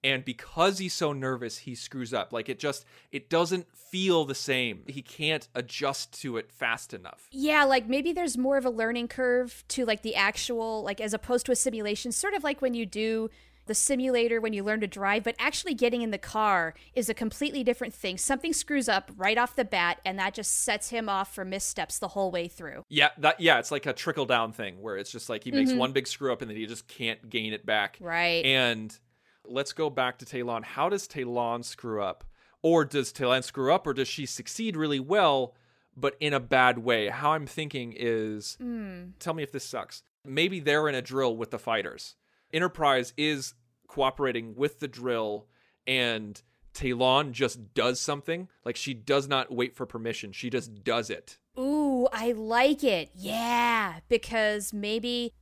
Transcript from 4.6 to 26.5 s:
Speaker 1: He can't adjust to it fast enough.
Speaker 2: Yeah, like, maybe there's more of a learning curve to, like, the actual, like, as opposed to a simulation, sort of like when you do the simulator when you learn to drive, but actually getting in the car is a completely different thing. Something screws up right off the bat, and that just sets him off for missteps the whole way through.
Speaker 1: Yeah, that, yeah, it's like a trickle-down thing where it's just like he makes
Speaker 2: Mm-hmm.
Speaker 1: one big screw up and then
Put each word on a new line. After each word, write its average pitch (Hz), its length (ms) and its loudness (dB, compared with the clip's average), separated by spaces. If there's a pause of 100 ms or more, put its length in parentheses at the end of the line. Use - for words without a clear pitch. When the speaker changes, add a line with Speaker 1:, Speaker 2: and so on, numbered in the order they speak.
Speaker 1:
He 135 140 -10
can't 151 540 -4
adjust 135 680 -6
to 120 160 -4
it - 140 -8
fast - 420 -2
enough. - 380 -16
Speaker 2:
Yeah, 294 320 4
like, 262 240 4
maybe 277 260 0
there's 302 240 -2
more 262 200 2
of 254 80 0
a 254 40 2
learning 233 380 -2
curve 247 600 0
to, 254 160 0
like, 214 160 0
the 220 140 -4
actual, 220 680 0
like, 202 180 -4
as 214 120 -2
opposed 247 320 0
to 262 60 0
a 247 40 4
simulation, 220 560 -2
sort 392 220 -2
of 381 100 -2
like 285 180 -2
when 254 120 2
you 233 120 -2
do 220 440 -2 (360)
the 220 100 -2
simulator 247 640 2
when 220 140 0
you 202 100 -2
learn 214 160 0
to 208 80 0
drive, 196 380 0
but - 120 0
actually 302 360 0
getting 240 280 2
in 226 100 -2
the 202 60 -4
car 196 560 2 (200)
is 233 160 0
a 220 40 -2
completely 240 520 -2
different 247 280 0
thing. 185 240 -8
Something 285 360 -2
screws 277 340 0
up 196 300 0
right 202 200 2
off 247 200 2
the 247 80 2
bat, 175 400 0
and 190 140 -2
that 190 140 -2
just - 300 -2
sets 214 260 -2
him 226 200 -4
off 196 260 -2
for 196 80 -8
missteps 190 560 -4
the 196 100 -6
whole 190 220 -2
way 175 160 -2
through. 143 400 -14
Speaker 1:
Yeah, 147 300 6
that, 151 240 4
yeah, 160 180 8
it's 113 100 -4
like 143 160 -2
a 143 60 0
trickle-down 123 640 0
thing 95 280 -8
where 107 140 -6
it's 98 160 -6
just - 160 -12
like 110 160 -6
he 123 80 -6
makes 262 200 4
Speaker 2:
Mm-hmm. 254 80 2
Speaker 1:
one 131 120 2
big 135 160 0
screw 135 240 -4
up 117 100 -4
and 120 80 -10
then 107 60 -8